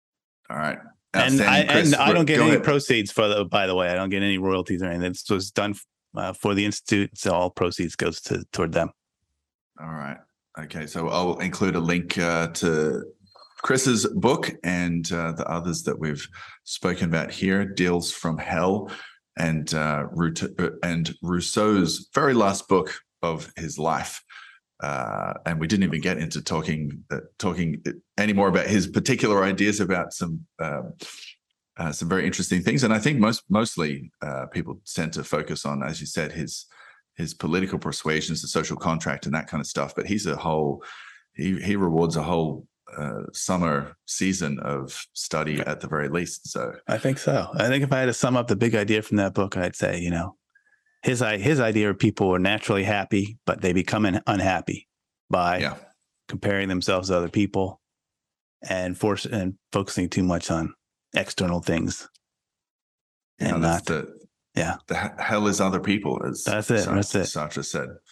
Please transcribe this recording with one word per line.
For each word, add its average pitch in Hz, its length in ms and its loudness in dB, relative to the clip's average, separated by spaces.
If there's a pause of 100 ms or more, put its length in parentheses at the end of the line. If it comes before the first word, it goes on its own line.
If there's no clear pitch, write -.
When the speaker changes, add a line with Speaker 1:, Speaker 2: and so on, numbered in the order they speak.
(480)
Speaker 1:
All 58 80 -8
right. 76 220 -4 (340)
Speaker 2:
And 131 300 4
I, 139 180 8
Speaker 1:
Outstanding, 151 100 2
Chris. 147 220 6
Speaker 2:
and 135 100 4
I 143 60 6
Speaker 1:
We're, - 60 6
Speaker 2:
don't 170 100 6
get 151 120 6
Speaker 1:
go 120 80 6
Speaker 2:
any 156 80 8
Speaker 1:
ahead. 131 120 4
Speaker 2:
proceeds 131 480 4
for 110 160 4
the, 104 160 2
by 98 220 2
the 92 80 2
way, 90 140 4
I 87 60 2
don't 95 140 0
get 98 140 0
any 98 160 2
royalties 92 440 0
or 92 40 0
anything. 87 240 -2
It's, - 200 -10
it's 98 200 0
done, 101 240 0 (420)
uh, 92 160 -4
for 101 220 0
the 101 100 2
Institute, 101 540 0
so 98 140 0
all 90 180 2
proceeds 87 460 -2
goes 82 260 -2
to, 92 300 -6
toward 82 200 -2
them. 85 180 0 (880)
Speaker 1:
All 80 120 -12
right. 71 240 -10 (420)
Okay, 78 280 -12
so 82 220 -6
I'll 90 320 0
include 92 360 0
a 85 40 2
link, 87 380 0
uh, 85 300 2
to 78 540 2 (600)
Chris's 127 440 4
book 113 440 2 (140)
and, 87 480 0
uh, 85 200 -2
the - 140 -4
others 85 360 -4
that - 160 -2
we've 76 280 -4 (380)
spoken 90 460 -2
about 80 200 0
here, 95 360 2
Deals 90 440 2
from 80 280 -4
Hell, 95 520 0 (480)
and, 80 360 -2
uh, 76 360 0
Rout-, 82 320 -2 (160)
uh, - 120 0 (120)
and 85 400 -2
Rousseau's 90 920 2
very 135 200 4
last 98 340 2
book - 320 2 (220)
of 80 340 -4
his 78 220 -8
life. 76 440 -2 (600)
Uh, 52 520 -4 (120)
and 82 140 -2
we 80 60 0
didn't 95 180 4
even 80 160 0
get 90 180 0
into 78 240 -6
talking, 78 680 -4
uh, 71 80 -4 (200)
talking 85 440 -2 (360)
any 107 160 4
more 98 140 6
about 92 180 4
his 95 200 4
particular 104 580 2
ideas 101 360 2
about 90 320 0
some, 80 280 -6 (180)
um, 80 340 -6 (840)
uh, 78 140 -4
some 82 160 -6
very 92 180 2
interesting 180 360 0
things. 143 200 2
And 110 100 4
I 110 60 4
think 143 200 2
most, 110 300 4
mostly, 80 600 0 (100)
uh, 67 260 -6
people - 340 -8 (120)
tend 82 220 -4
to 80 100 -6
focus 78 400 -4
on, 71 180 -4
as 80 180 -6
you 71 60 -10
said, 78 260 -4
his, - 340 -10 (500)
his 80 160 -6
political 90 460 -2
persuasions, 78 640 -2
the - 60 -10
social 80 280 -2
contract, 80 500 -2
and 69 80 -2
that 78 140 -4
kind 80 120 -6
of 71 60 -8
stuff. 69 280 -4
But - 120 -4
he's 101 200 -2
a 76 100 -2
whole, 78 460 -2 (520)
he, 90 280 -2
he 101 140 0
rewards 85 400 2
a 78 60 -2
whole, 80 440 -2 (320)
uh, 60 240 -8 (100)
summer 80 640 -2 (100)
season 85 580 -2
of 67 480 -6
study 78 480 -4
at 76 200 -4
the - 60 -10
very 73 220 -2
least. 85 420 -6
So 60 220 -6 (160)
Speaker 2:
I 113 100 0
think 135 200 -2
so. 123 360 0
I 110 140 2
think 139 160 2
if 135 80 -2
I 131 80 2
had 131 60 2
to 120 60 2
sum 127 240 2
up 120 120 0
the 101 80 2
big 113 180 2
idea 107 260 2
from 107 180 0
that 98 140 2
book, 98 240 -2
I'd 90 200 -2
say, 95 240 -2
you 87 100 -2
know, 87 240 -4 (720)
his 127 180 2
i-, 107 160 2
his 135 220 4
idea 110 280 4
of 98 120 0
people 104 280 4
were 90 120 4
naturally 101 420 2
happy, 101 640 0
but - 140 0
they 92 120 2
become 101 340 2
un-, 90 200 0
unhappy 92 600 -2 (420)
by 90 280 2
Speaker 1:
Yeah. 73 180 -2 (500)
Speaker 2:
comparing 98 420 -2
themselves 92 420 0
to 90 60 4
other 87 120 2
people 95 520 0 (880)
and 90 300 -2
force, 101 260 0
and 98 300 -4 (160)
focusing 98 380 -2
too 95 160 0
much 87 260 0
on 82 240 -2 (400)
external 87 460 0
things. - 480 -2 (1300)
Speaker 1:
Yeah, - 160 0
Speaker 2:
And 82 100 2
Speaker 1:
that's 82 240 2
Speaker 2:
not, 82 80 0 (100)
Speaker 1:
the, - 220 -20 (260)
Speaker 2:
yeah. 87 220 -2 (120)
Speaker 1:
the 92 100 -2
he-, 104 100 -4 (140)
hell 107 240 0
is 101 140 2
other 95 200 2
people, 95 480 0
as - 160 -6
Speaker 2:
That's - 260 -2
it, 113 100 4
Speaker 1:
Sa-, 92 140 0
Speaker 2:
that's 101 200 0
it. 101 80 2
Speaker 1:
Sartre 76 420 -6
said, 69 240 -6 (240)